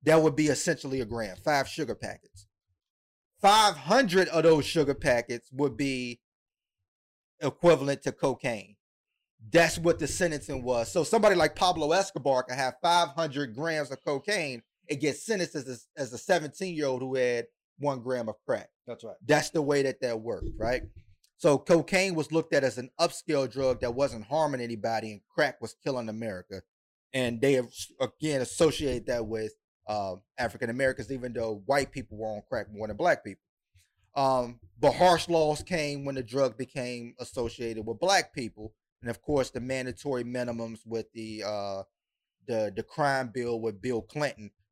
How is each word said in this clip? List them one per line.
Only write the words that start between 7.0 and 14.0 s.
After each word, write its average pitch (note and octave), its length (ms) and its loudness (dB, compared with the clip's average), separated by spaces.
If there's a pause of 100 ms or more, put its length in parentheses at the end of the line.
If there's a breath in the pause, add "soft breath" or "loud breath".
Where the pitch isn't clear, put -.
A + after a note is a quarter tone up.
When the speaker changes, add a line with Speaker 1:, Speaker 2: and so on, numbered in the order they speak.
Speaker 1:
equivalent C#3 640 4
to C#3 80 -2
cocaine. A#2+ 640 -4 (760)
That's E3 260 4
what E3 220 2
the D3 80 -2
sentencing D3 560 -4
was. A#2+ 280 -2
So E3+ 120 2
somebody G#3 320 6
like D#3+ 200 4
Pablo E3 380 2
Escobar C#3 500 0
can B2+ 140 -6
have C3 240 -2
five E3+ 280 4
hundred C#3 460 -4
grams D3+ 360 -2
of C3 120 -12